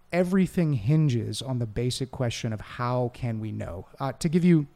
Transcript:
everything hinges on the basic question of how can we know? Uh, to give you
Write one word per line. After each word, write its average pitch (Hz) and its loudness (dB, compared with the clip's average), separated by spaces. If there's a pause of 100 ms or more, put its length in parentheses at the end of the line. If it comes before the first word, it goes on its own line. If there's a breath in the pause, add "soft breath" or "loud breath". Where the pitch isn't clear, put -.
(100)
everything 180 2
hinges 117 2
on 127 -4
the 117 -2
basic 120 -4
question 117 -4
of 101 -8
how 123 -4
can 113 -4
we 110 -6
know? 104 -10 (120)
Uh, 135 -4
to - -2
give 165 4
you 165 8